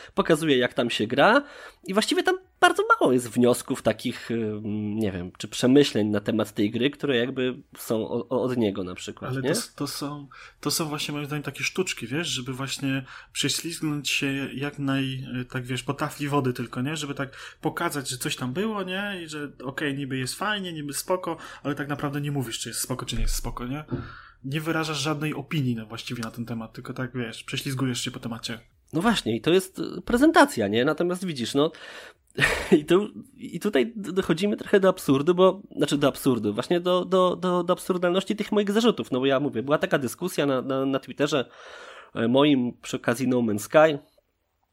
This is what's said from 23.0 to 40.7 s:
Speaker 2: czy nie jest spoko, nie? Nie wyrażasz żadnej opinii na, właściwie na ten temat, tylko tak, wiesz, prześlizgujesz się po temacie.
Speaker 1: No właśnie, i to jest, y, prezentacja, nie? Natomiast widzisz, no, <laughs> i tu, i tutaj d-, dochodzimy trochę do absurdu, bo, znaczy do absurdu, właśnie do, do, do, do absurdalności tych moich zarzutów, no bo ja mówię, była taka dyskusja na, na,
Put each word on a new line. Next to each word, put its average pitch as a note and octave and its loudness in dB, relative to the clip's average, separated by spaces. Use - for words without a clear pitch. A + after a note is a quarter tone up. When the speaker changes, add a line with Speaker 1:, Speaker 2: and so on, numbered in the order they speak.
Speaker 2:
czy A#2 -6
nie A2 2
jest G#2+ 2
spoko, A#2+ -6
nie? C#3+ -6
Nie C#3 -4
wyrażasz D#3 -2
żadnej D3+ -2
opinii C3 0
na, A2+ -8
właściwie A2+ -8
na A2+ -6
ten A#2+ -8
temat, A2+ -8
tylko B2 -10
tak, B2+ -6
wiesz, A2+ -6
prześlizgujesz C3 -4
się B2 -4
po B2 -12
temacie. A#2 -8
Speaker 1:
No D#3 0
właśnie, F#3 2
i A2+ -4
to D#3 0
jest, F#3 2
y, - -8
prezentacja, C#4 6
nie? A2 2
Natomiast F3+ 0
widzisz, B2+ -4
no, D3 4
<laughs> - 4
i D3 -4
tu, G3 4
i - -10
tutaj A3+ 0
d-, G3 -8
dochodzimy F#3+ 0
trochę - 4
do F#3+ 6
absurdu, D3 2
bo, F#3 6
znaczy D3 2
do C#3+ 4
absurdu, A#2 2
właśnie D3 0
do, F3+ 2
do, F3+ 4
do, F3+ 0
do F3 0
absurdalności F3+ 0
tych - -6
moich G#3 2
zarzutów, G#3 2
no B2+ 0
bo C3 2
ja C3+ 4
mówię, B2 -2
była C#3+ 2
taka E3 0
dyskusja D3 -2
na, C3 2
na, C3+ 0